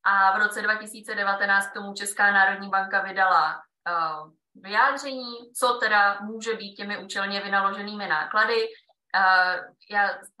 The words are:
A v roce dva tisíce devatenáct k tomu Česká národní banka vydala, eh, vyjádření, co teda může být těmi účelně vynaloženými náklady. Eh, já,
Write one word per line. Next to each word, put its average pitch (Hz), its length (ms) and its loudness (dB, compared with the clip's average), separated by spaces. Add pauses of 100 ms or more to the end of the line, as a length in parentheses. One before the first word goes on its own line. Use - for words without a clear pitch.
A 196 340 4
v 196 40 2
roce 208 200 0
dva 214 120 2
tisíce 214 400 -10
devatenáct 196 560 0
k - 40 -14
tomu 202 200 -8
Česká 202 380 0
národní 196 360 2
banka 190 340 0
vydala, 185 600 2 (260)
eh, 156 420 -4 (240)
vyjádření, 247 1000 -2
co 240 200 2
teda 208 460 2
může 220 340 -6
být 202 200 -10
těmi 202 300 -8
účelně 202 360 -6
vynaloženými 196 680 -2
náklady. 220 600 0 (460)
Eh, 185 460 4 (300)
já, 202 200 2 (300)